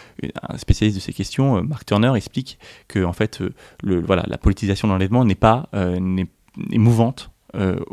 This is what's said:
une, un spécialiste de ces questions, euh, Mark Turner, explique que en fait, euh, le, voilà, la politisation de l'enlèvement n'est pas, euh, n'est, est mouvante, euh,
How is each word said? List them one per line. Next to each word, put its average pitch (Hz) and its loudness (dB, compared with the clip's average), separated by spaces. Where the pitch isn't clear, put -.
une, - -8
un - -12
spécialiste 104 0
de 95 -6
ces - -10
questions, 131 0
euh, 92 0
Mark 123 -6
Turner, 107 2
explique - -6
que 95 -2
en 87 -2
fait, - -4
euh, 92 -6
le, 90 0
voilà, 87 0
la - -6
politisation 98 0
de 101 2
l'enlèvement 95 2
n'est 101 4
pas, 113 4
euh, 92 0
n'est, 92 0
est - 0
mouvante, 117 4
euh, 95 0